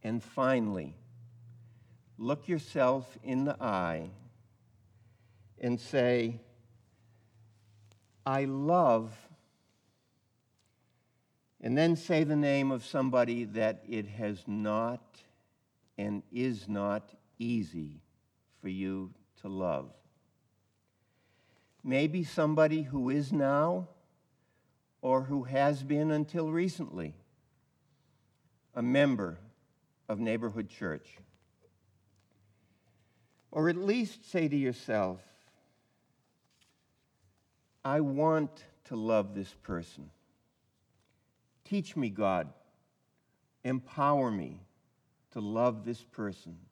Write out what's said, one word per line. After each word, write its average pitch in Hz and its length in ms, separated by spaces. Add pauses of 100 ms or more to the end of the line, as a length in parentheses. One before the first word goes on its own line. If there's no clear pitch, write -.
And 113 200
finally, 113 720 (1200)
look 139 300
yourself 135 760
in 131 220
the 143 160
eye 87 480 (1500)
and 120 200
say, 120 600 (1900)
"I 139 200
love," 135 680 (2500)
and 120 160
then 165 180
say 160 280
the 151 120
name 139 360
of 123 140
somebody 123 600
that 110 420
it 107 200
has 104 400
not 107 540 (960)
and 101 340
is 120 360
not 104 460 (260)
easy 85 640 (600)
for 95 80
you 95 440 (280)
to 104 60
love. 87 440 (1900)
Maybe 151 400
somebody 156 600
who 131 260
is 143 220
now 151 560 (1120)
or 131 220
who 139 200
has 135 400
been 147 280
until 156 400
recently 156 640 (1600)
a 120 80
member 123 560 (720)
of 107 100
Neighborhood 113 500
Church. - 480 (2250)
Or 156 180
at 170 60
least 202 560
say 165 160
to 143 100
yourself, 110 640 (2750)
"I 139 140
want 151 640 (200)
to 123 100
love 107 400
this 98 200
person. 85 540 (1600)
Teach 196 300
me, 131 140
God. 95 420 (1120)
Empower 131 680
me 90 300 (720)
to 113 100
love 110 420
this 117 200
person. 87 540 (140)